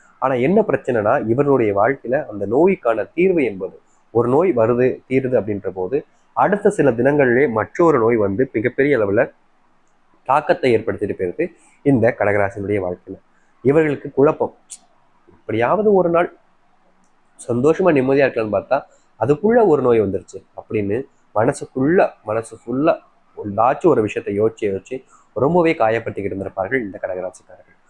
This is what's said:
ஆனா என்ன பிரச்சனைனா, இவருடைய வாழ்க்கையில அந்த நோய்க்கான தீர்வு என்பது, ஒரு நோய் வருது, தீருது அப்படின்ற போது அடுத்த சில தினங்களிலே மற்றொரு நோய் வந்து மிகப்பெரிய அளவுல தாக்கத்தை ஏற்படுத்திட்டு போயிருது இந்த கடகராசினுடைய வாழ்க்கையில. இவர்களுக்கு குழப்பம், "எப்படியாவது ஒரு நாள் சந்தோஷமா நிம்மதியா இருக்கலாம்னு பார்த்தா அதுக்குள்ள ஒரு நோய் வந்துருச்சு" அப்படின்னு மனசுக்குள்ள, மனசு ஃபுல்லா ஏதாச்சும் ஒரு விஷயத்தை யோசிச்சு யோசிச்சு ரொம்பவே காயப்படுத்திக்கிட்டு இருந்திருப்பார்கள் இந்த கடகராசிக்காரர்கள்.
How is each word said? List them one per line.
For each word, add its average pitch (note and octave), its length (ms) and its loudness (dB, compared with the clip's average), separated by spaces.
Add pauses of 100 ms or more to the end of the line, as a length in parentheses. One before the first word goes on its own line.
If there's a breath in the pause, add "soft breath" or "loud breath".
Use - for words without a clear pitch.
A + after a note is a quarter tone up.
(200 soft breath)
ஆனா C3 140 0
என்ன C#3+ 280 2
பிரச்சனைனா, A#2+ 680 0
இவருடைய B2+ 460 2
வாழ்க்கையில B2+ 500 -2
அந்த G#2 200 -10
நோய்க்கான A#2 680 0
தீர்வு F3 300 0
என்பது, F#2+ 360 -8 (320)
ஒரு A#2 180 0
நோய் D#3+ 260 2
வருது, A#2+ 540 0
தீருது C3 320 0
அப்படின்ற G2 280 -6
போது F#2 360 -6 (280)
அடுத்த G3 360 0
சில D3 220 2
தினங்களிலே C3 580 2
மற்றொரு B2 500 0
நோய் A2+ 160 2
வந்து G#2 380 0
மிகப்பெரிய B2+ 440 0
அளவுல G#2+ 340 0 (920)
தாக்கத்தை C#3 500 2
ஏற்படுத்திட்டு G2+ 440 -4
போயிருது F#2+ 280 -4 (360 soft breath)
இந்த B2+ 360 2
கடகராசினுடைய G2+ 600 -2
வாழ்க்கையில. F2+ 380 -10 (420)
இவர்களுக்கு C#3+ 500 0
குழப்பம், C#3+ 440 0 (760)
"எப்படியாவது E3 640 0
ஒரு F3 160 2
நாள் E3+ 280 0 (1080)
சந்தோஷமா D3+ 420 2
நிம்மதியா C#3 360 2
இருக்கலாம்னு A2+ 260 -2
பார்த்தா G#2 300 -2 (380 soft breath)
அதுக்குள்ள G3+ 480 2
ஒரு D3 140 4
நோய் A#2+ 200 4
வந்துருச்சு" F#2+ 420 -6 (120)
அப்படின்னு G#2 480 -4 (320)
மனசுக்குள்ள, C3+ 760 0 (140)
மனசு A2 420 -6
ஃபுல்லா C#3 340 -2 (380)
ஏதாச்சும் A2 500 0
ஒரு B2+ 140 4
விஷயத்தை G#2 380 -4
யோசிச்சு A2 340 -2
யோசிச்சு A2 300 -10 (300 soft breath)
ரொம்பவே E3 400 2
காயப்படுத்திக்கிட்டு A2+ 600 -2
இருந்திருப்பார்கள் G2 480 -6
இந்த G2 200 -12
கடகராசிக்காரர்கள். F#2 680 -12 (180)